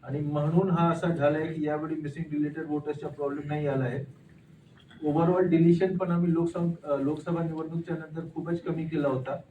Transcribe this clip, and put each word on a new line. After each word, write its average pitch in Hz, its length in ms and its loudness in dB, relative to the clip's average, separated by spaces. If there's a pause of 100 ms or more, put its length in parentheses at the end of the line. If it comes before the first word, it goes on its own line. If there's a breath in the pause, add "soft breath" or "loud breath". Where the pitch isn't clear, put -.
आणि 135 180 -4
म्हणून 156 500 2
हा 170 200 4
असा 170 180 0
झालाय 151 460 2
की 151 120 -2
यावेळी 151 280 -2
मिसिंग 151 360 -6
डिलीटेड 147 360 -2
वोटर्सचा 147 420 -4
प्रॉब्लेम 143 380 -4
नाही 147 200 -2
आला 135 180 0
आहे. 127 200 -4 (1040)
Overall 170 380 4
डिलिशन 170 480 6
पण 180 140 0
आम्ही 170 220 2
लोकसभा, 170 600 0
अ, 139 40 2
लोकसभा 151 460 -2
निवडणुकीच्या 160 540 -4
नंतर 160 380 -10
खूपच 165 280 -4
कमी 160 220 -4
केला 151 240 0
होता. 131 320 -4 (100)